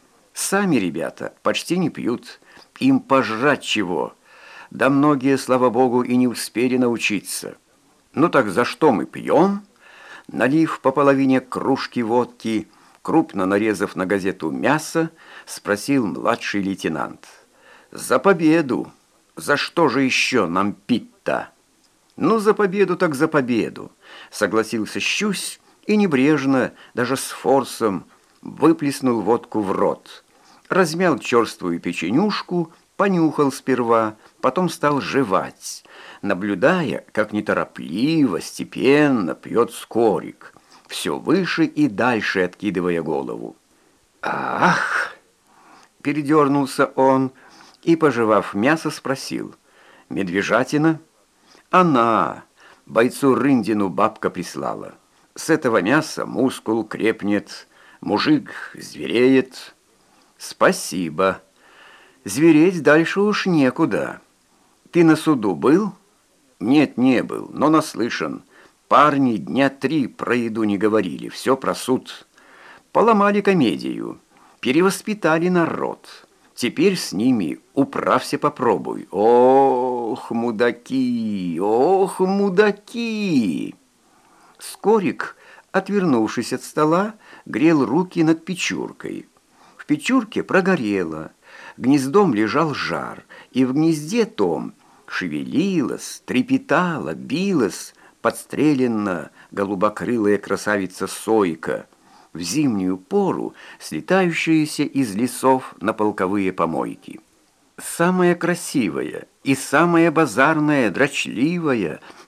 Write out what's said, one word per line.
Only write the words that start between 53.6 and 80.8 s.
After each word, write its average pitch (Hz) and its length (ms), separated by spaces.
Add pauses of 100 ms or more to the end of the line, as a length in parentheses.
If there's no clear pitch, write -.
бабка 101 400
прислала. 58 640 (400)
С - 140
этого 127 320
мяса 120 440
мускул 110 580
крепнет, 104 840 (340)
мужик - 720
звереет». 127 1000 (640)
«Спасибо. 92 1040 (840)
Звереть 156 580
дальше 160 380
уж 208 240
некуда. 127 760 (720)
Ты 170 120
на 160 120
суду 113 400
был?» 165 380 (640)
«Нет, 131 380
не 123 260
был, 57 300
но 131 160
наслышан. 113 720 (440)
Парни 135 500
дня 110 320
три 135 380
про - 280
еду 113 280
не 101 140
говорили, 92 520
всё - 280
про 90 180
суд. - 520 (640)
Поломали 208 500
комедию, 65 800 (400)
перевоспитали 170 920
народ. - 800 (280)
Теперь 143 400
с - 160
ними 101 480 (140)
управься 127 640
попробуй. 113 760
Ох, 123 1200
мудаки, 117 1300